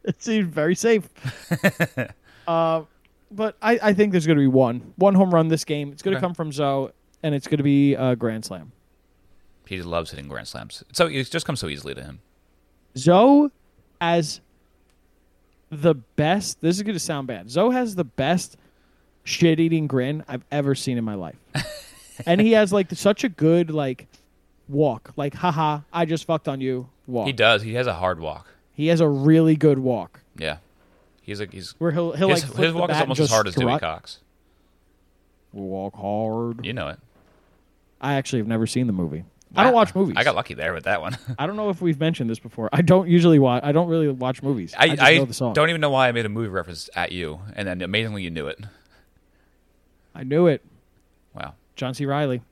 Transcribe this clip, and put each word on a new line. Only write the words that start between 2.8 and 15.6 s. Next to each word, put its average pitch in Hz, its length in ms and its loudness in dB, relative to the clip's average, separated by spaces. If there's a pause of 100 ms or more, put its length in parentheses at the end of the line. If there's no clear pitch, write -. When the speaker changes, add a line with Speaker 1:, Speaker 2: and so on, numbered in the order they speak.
Speaker 1:
but 214 300 -6
I, 226 220 2
I 214 100 4
think 202 180 4
there's 175 160 0
gonna 156 140 4
be 139 60 4
one. 127 500 2
One 196 180 4
home 185 200 4
run 160 140 4
this 160 180 -2
game. 147 260 -6
It's 143 80 -20
gonna 131 160 -2
Speaker 2:
Okay. 127 60 -2
Speaker 1:
come 180 100 -2
from 165 180 -6
Zoe, 139 420 -2 (300)
and 151 120 -2
it's 139 120 -6
gonna 147 160 0
be 143 300 4
a 127 240 0
grand 110 300 -6
slam. 87 260 -14 (920)
Speaker 2:
He 92 160 -8
loves 85 300 -6
hitting 71 160 -14
grand 58 200 -14
slams. 55 340 -16 (120)
So 170 140 2
it 135 220 -6
just 165 140 -4
comes 135 160 -6
so 92 80 -8
easily 71 260 -10
to 65 80 -12
him. 67 180 -16 (760)
Speaker 1:
Zoe, 233 540 6 (500)
as 170 400 -2 (1300)